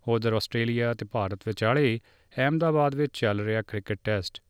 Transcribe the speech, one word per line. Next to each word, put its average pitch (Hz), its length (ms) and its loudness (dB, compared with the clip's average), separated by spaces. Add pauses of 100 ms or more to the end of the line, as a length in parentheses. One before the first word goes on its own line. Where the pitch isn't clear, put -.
ਉਧਰ 117 240 2
ਆਸਟ੍ਰੇਲੀਆ 117 600 0
ਤੇ 110 120 -8
ਭਾਰਤ 101 400 -4
ਵਿਚਾਲੇ 117 540 2 (380)
ਅਹਿਮਦਾਬਾਦ 147 560 2
ਵਿੱਚ 143 240 -2
ਚੱਲ 104 220 2
ਰਿਹਾ 110 220 0
ਕ੍ਰਿਕਟ 104 420 -6
ਟੈਸਟ 104 460 -2